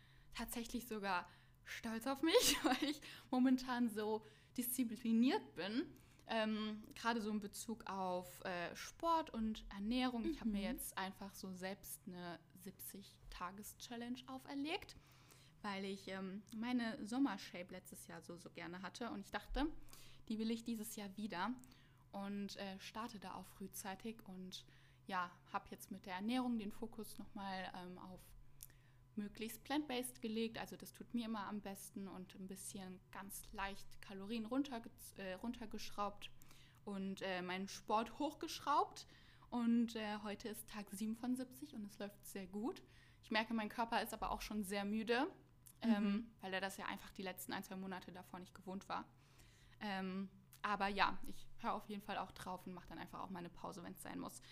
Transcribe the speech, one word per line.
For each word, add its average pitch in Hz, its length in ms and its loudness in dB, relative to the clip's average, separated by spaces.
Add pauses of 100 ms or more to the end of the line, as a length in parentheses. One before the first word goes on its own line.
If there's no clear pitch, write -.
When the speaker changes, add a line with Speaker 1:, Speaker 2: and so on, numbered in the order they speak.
(340)
Speaker 1:
tatsächlich 233 540 -2
sogar 196 400 0 (360)
stolz 226 440 -4
auf 269 140 2
mich, 330 380 10
<laughs> - 40 -4
weil 277 260 6
ich 294 120 0 (300)
momentan 254 580 8
so 214 360 2 (300)
diszipliniert 233 1000 6
bin. 214 280 0 (440)
Ähm, 214 560 2 (120)
gerade 233 260 2
so 208 80 0
in 214 100 2
Bezug 208 480 -6
auf, 185 580 -2
äh, 175 300 0
Sport 330 540 2
und 220 400 0
Ernährung. 233 560 2
Ich 320 140 2
hab 233 80 2
mir 208 100 4
Speaker 2:
Mhm. 208 200 2
Speaker 1:
jetzt - 200 -6
einfach 196 380 -4
so 190 180 -6
selbst 185 540 -6
eine 175 320 -6 (220)
siebzig-Tages-Challenge 208 1600 -8
auferlegt, 277 680 -2 (680)
weil 196 240 0
ich, 196 220 -2
ähm, 190 340 -4 (140)
meine 233 500 2
Sommershape 202 680 2
letztes - 360 -10
Jahr 165 160 -8
so, 175 140 -8
so - 120 -12
gerne 175 320 -6
hatte. 226 300 -4
Und 202 100 -4
ich - 80 -10
dachte, - 380 2 (600)
die 220 120 0
will 220 100 4
ich 226 140 2
dieses 226 320 -2
Jahr 202 200 -6
wieder 208 380 0 (580)
und, 202 460 -2
äh, 190 220 -4
starte 220 400 -6
da 185 160 -8
auch 190 100 -8
frühzeitig. 202 720 -6 (100)
Und 185 380 -10 (400)
ja, 180 240 0 (240)
hab 196 160 0
jetzt - 220 -10
mit 190 160 -8
der 185 80 -2
Ernährung 240 420 4
den 214 140 0
Fokus - 480 -6
nochmal, 196 560 -4
ähm, 180 240 -6
auf 185 200 -10 (960)
möglichst 208 480 -4
plant-based 262 580 0
gelegt. 226 360 2
Also 190 180 -4
das - 180 -10
tut - 200 -12
mir 233 120 2
immer 214 220 -2
am 208 140 -2
besten 196 460 -6
und 185 280 -10
ein 190 120 -8
bisschen 190 520 -8 (120)
ganz 196 320 -8 (100)
leicht 196 480 -2
Kalorien 214 440 -2
runterge-, 254 440 0 (280)
äh, 190 180 -2
runtergeschraubt 208 960 -2 (540)
und, 196 380 -2
äh, 185 200 2
meinen 185 280 0
Sport 226 500 4
hochgeschraubt. 302 880 4 (420)
Und, 233 460 6
äh, 214 280 0
heute 208 260 -4
ist - 200 -6
Tag 202 220 -6
sieben 214 240 0
von 247 200 2
siebzig 262 380 -4
und 214 120 -6
es 202 120 -12
läuft 202 280 -6
sehr 196 200 -6
gut. 208 360 -2 (420)
Ich - 80 -4
merke, 226 220 6
mein 214 160 2
Körper 220 320 4
ist 226 120 -2
aber 208 180 0
auch 208 100 0
schon 214 240 0
sehr 202 180 0
müde, 220 480 4 (500)
ähm, 214 220 8
Speaker 2:
Mhm. 208 280 4 (100)
Speaker 1:
weil 190 120 -4
er 190 80 4
das 190 140 0
ja 202 120 -4
einfach - 240 -6
die - 100 -8
letzten 185 320 -4
ein, 190 100 0
zwei 190 140 -6
Monate 190 340 -4
davor 180 300 -12
nicht 185 120 -16
gewohnt 190 360 -8
war. 170 160 -2 (760)
Ähm, 190 500 0 (320)
aber 202 280 2
ja, 190 280 6 (100)
ich - 200 -4 (120)
hör 226 140 0
auf 202 140 -2
jeden 202 140 -4
Fall 196 160 -2
auch 185 140 -2
drauf 185 360 -8
und 185 60 -8
mach 175 140 -12
dann 165 100 -6
einfach 175 240 -6
auch 180 80 -6
mal 185 100 -6
eine 175 100 -6
Pause, 175 340 -8
wenn's 185 180 -10
sein - 180 -6
muss. - 220 -8 (100)